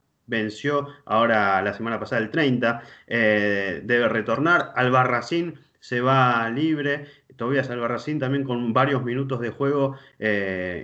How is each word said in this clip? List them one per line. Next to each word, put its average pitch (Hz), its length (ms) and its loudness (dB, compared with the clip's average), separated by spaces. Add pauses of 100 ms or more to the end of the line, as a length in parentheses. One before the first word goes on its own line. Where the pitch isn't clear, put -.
(280)
venció 120 600 -2 (160)
ahora 107 560 4
la 98 120 -2
semana 113 280 -4
pasada 117 200 -2
el 110 100 -4
treinta, 123 500 0 (260)
eh, 104 800 0
debe 120 240 2
retornar. 117 640 0
Albarracín 127 800 0 (240)
se 123 220 -4
va 123 480 4
libre, 143 560 -2 (300)
Tobías 131 340 -2
Albarracín 120 480 -4
también 135 260 0
con 120 300 -2
varios 131 300 2
minutos 131 360 -4
de 117 120 -4
juego, 139 440 0 (220)
eh, 95 680 -2